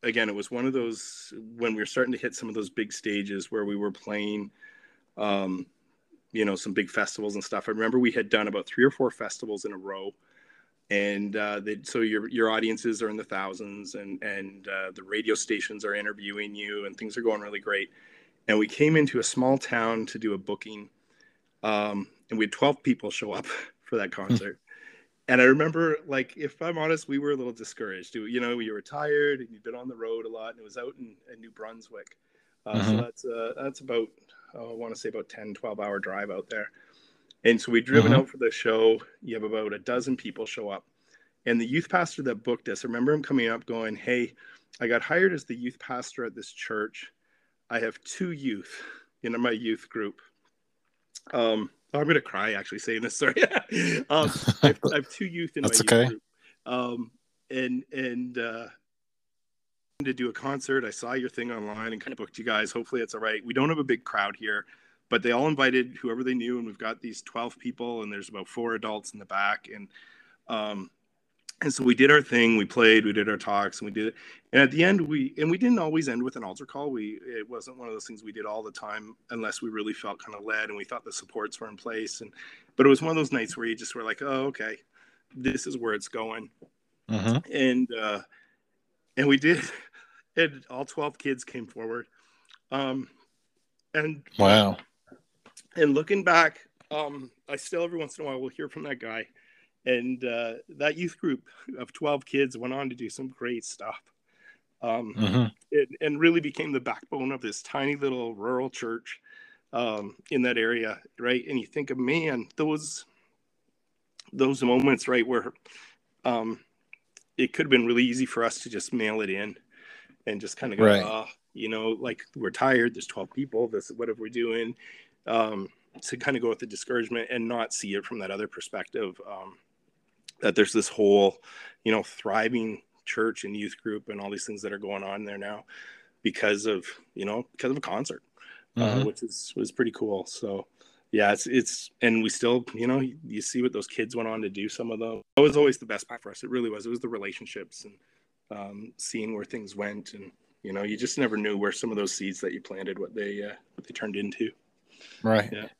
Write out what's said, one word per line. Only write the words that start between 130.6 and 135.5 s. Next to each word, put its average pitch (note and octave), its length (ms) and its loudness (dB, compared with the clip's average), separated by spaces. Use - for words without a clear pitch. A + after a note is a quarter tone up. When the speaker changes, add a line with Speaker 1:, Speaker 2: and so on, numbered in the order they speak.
Speaker 1:
this A2 160 2
whole, G2+ 520 6
you A2+ 80 4
know, A2 100 2
thriving A2 800 -2
church A2+ 400 -2
and G2+ 120 -6
youth G#2 260 -8
group G#2+ 260 -6
and G2+ 120 -8
all G2+ 100 -6
these G2+ 160 -8
things G#2 160 -10
that G2+ 100 -6
are G2+ 60 -8
going G2+ 260 -6
on G2 200 -6
there G2+ 140 -8
now G#2 260 -10